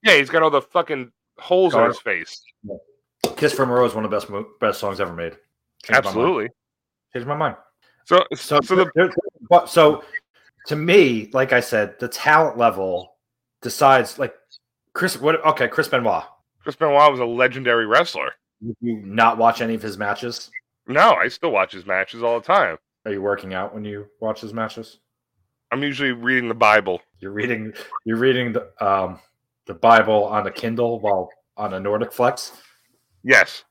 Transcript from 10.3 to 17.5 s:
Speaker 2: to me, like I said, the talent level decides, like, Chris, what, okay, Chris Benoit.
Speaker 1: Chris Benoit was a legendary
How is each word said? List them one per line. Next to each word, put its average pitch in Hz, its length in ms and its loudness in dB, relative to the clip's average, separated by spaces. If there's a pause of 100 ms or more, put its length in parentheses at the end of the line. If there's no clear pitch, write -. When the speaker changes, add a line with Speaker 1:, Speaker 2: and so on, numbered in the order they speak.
Speaker 2:
to 151 100 -4
me, 151 560 4
like 131 200 0
I 123 80 4
said, 107 380 -4
the 123 100 -8
talent 151 480 2
level 95 600 -2 (460)
decides, 131 560 2
like, 131 160 -6 (580)
Chris, 180 280 -4
what, 156 240 0
okay, 151 240 2
Chris - 200 -4
Benoit. 110 340 -2 (400)
Speaker 1:
Chris 151 140 -10
Benoit 147 340 6
was 127 100 -4
a 123 40 0
legendary 123 600 0